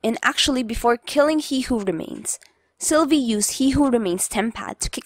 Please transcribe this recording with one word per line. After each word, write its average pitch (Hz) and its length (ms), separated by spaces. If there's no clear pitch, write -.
And 226 180
actually, 254 400
before 233 340
killing 294 420
He 262 240
Who 240 180
Remains, - 580
Sylvie 311 400
used 226 360
He 269 180
Who 277 180
Remains' 208 400
tempad - 520
to - 100
kick - 160